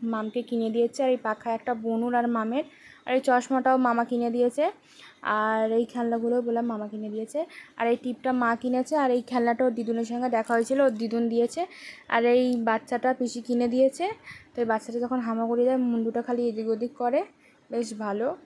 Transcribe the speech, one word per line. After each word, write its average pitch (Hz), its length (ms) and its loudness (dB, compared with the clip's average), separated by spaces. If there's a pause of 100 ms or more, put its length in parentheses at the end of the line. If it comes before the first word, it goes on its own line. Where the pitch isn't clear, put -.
(120)
মামকে 220 360 -4
কিনে 226 280 0
দিয়েছে, 233 280 2
আর 262 100 4
এই 247 120 -4
পাখা 214 220 -4 (100)
একটা 247 140 -4 (120)
বনুর 226 360 0
আর 240 60 2 (100)
মামের, 226 280 -2 (420)
আর - 100 -2
এই 262 120 2
চশমাটাও 262 480 2 (100)
মামা 233 240 2
কিনে 240 260 0
দিয়েছে, 247 280 2 (580)
আর 220 420 0 (140)
এই 240 140 2
খেলনাগুলো 233 440 -2 (100)
বললাম 233 260 -2
মামা 214 200 -8
কিনে 214 220 -10
দিয়েছে, 220 260 -6 (380)
আর 233 140 0
এই 240 120 2
টিপটা 247 260 -4 (120)
মা 233 80 2 (120)
কিনেছে, 254 340 -2
আর 277 200 2
এই 247 140 0
খেলনাটা 233 360 2
ওর 254 120 2
দিদুনের 226 320 -2
সঙ্গে 240 260 -2
দেখা 226 200 0
হয়েছিল, 233 300 2
ওর 240 160 2
দিদুন 233 300 0
দিয়েছে, 233 300 0 (520)
আর 233 80 4 (120)
এই 254 100 6 (240)
বাচ্চাটা 233 500 0
পিসি 240 300 -4
কিনে 240 260 2
দিয়েছে। 269 320 4 (460)
তো - 100 -10
এই 233 100 0
বাচ্চাটা 226 320 -2
যখন 254 220 -2
হামাগুড়ি 233 420 0
দেয়, 262 120 2 (100)
মুন্ডুটা 226 360 0
খালি 240 240 -2
এদিক 220 240 -6
ওদিক 233 180 -6 (100)
করে, 247 180 2 (500)
বেশ 233 180 -4 (160)
ভালো। 208 220 -2 (200)